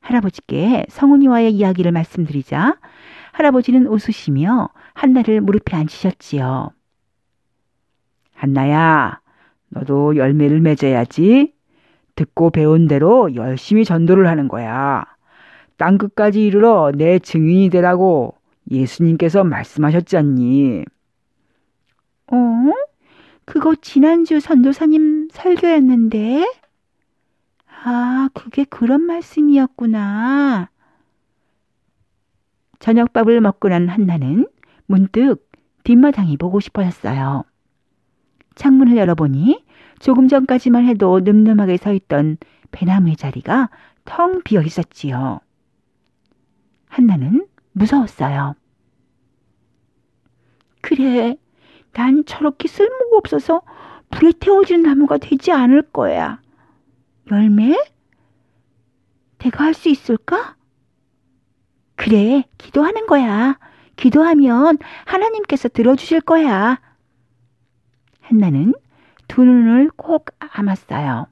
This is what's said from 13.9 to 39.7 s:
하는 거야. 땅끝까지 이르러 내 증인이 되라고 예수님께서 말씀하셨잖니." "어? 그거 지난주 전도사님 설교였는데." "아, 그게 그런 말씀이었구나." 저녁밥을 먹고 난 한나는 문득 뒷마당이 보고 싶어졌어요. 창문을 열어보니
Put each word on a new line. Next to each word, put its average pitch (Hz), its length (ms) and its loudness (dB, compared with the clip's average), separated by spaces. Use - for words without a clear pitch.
하는 151 200 -2
거야. 123 580 -6
땅끝까지 202 680 0
이르러 202 480 2
내 160 240 0
증인이 175 520 0
되라고 175 680 0
예수님께서 165 720 0
말씀하셨잖니." 143 1400 -2
"어? 247 40 -2
그거 320 360 -2
지난주 320 600 2
전도사님 311 880 0
설교였는데." 254 1120 0
"아, 247 480 -2
그게 - 320 -6
그런 254 360 -2
말씀이었구나." 262 1700 -2
저녁밥을 233 600 2
먹고 202 280 -2
난 175 180 0
한나는 180 600 -2
문득 202 640 0
뒷마당이 240 540 2
보고 180 220 -4
싶어졌어요. 135 840 -6
창문을 262 420 4
열어보니 165 680 0